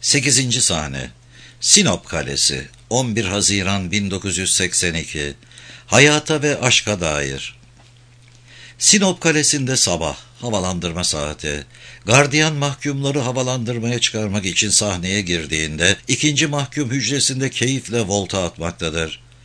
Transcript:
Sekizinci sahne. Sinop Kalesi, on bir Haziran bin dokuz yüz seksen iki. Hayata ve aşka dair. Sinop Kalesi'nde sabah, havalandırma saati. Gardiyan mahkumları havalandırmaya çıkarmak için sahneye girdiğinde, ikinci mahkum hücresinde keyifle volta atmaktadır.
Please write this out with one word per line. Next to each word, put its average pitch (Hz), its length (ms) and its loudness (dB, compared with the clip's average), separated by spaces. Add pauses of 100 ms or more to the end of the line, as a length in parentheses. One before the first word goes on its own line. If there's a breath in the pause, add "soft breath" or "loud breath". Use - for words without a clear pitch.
Sekizinci 127 640 2
sahne. 67 480 -2 (500 loud breath)
Sinop 135 480 4
Kalesi, 69 600 -2 (220)
on 117 260 0
bir 110 80 0
Haziran 98 680 0
bin 101 180 0
dokuz 92 280 -4
yüz 92 160 0
seksen 90 400 0
iki. 73 400 -6 (520 loud breath)
Hayata 147 560 4
ve 147 180 0
aşka 107 400 2
dair. 71 540 -2 (1200 loud breath)
Sinop 190 420 4
Kalesi'nde 143 560 2
sabah, 80 400 0 (240)
havalandırma 90 640 -2
saati. 73 600 -4 (400 loud breath)
Gardiyan 147 480 4
mahkumları 143 640 -2
havalandırmaya 120 800 -2
çıkarmak 107 480 -2
için 98 240 0
sahneye 95 500 0
girdiğinde, 80 760 0 (120)
ikinci 147 380 0
mahkum 143 440 -2
hücresinde 131 600 -2
keyifle 120 500 -2
volta 98 440 0
atmaktadır. 82 760 -4 (240 loud breath)